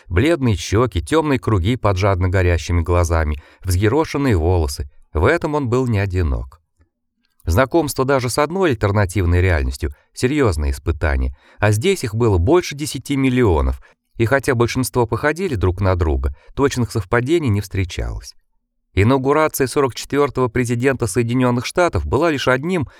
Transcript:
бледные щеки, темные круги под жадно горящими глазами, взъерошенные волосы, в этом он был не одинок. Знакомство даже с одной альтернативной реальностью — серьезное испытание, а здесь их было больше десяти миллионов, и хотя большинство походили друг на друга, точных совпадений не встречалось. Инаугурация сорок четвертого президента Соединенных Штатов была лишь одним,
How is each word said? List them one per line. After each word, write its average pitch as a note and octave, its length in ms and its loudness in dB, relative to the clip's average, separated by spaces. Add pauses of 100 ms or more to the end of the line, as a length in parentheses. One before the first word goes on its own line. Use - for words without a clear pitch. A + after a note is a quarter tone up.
бледные B2+ 480 0
щеки, A2+ 460 -2
темные D3+ 400 0
круги G#2+ 340 0
под G#2 220 -2
жадно F#2 320 0
горящими F2 520 2
глазами, D#2+ 640 0 (220)
взъерошенные A2+ 720 2
волосы, D#2+ 520 0 (260)
в D#2+ 120 0
этом D#3 280 0
он C#3+ 140 -2
был B2+ 180 0
не A2+ 120 0
одинок. F2 640 -4 (840)
Знакомство C3 600 0
даже B2+ 260 0
с - 80 -6
одной E3 320 0
альтернативной G2 680 0
реальностью — D2+ 500 -2 (220)
серьезное A2 580 0
испытание, C2+ 640 -2 (220)
а G#2 120 2
здесь A2+ 320 0
их A2 120 -6
было A2 240 2
больше D3+ 360 2
десяти C#3+ 420 -6
миллионов, A2+ 640 2 (360)
и A#2 80 0
хотя C3+ 300 0
большинство A#2+ 520 0
походили D3+ 480 -2
друг F#2 260 0
на F#2 140 2
друга, C#2 400 -2 (200)
точных B2+ 360 0
совпадений B2 580 0
не G2+ 120 0
встречалось. A#1+ 720 -8 (600)
Инаугурация C#3 720 2
сорок C3+ 280 0
четвертого C3 540 -2
президента B2 580 0
Соединенных A#2+ 600 0
Штатов D#3+ 400 0
была D3 240 0
лишь C3+ 180 -2
одним, C#3+ 400 0 (120)